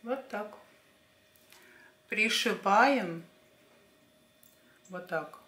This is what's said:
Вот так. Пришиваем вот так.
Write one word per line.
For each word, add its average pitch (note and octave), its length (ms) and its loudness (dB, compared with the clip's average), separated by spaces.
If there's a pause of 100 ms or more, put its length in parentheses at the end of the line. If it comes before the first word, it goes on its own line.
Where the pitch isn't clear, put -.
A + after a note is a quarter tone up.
Вот B3+ 240 -6
так. G#3+ 300 -10 (1500)
Пришиваем G#3+ 1120 2 (1700)
вот F3+ 180 -12
так. D#3+ 400 -8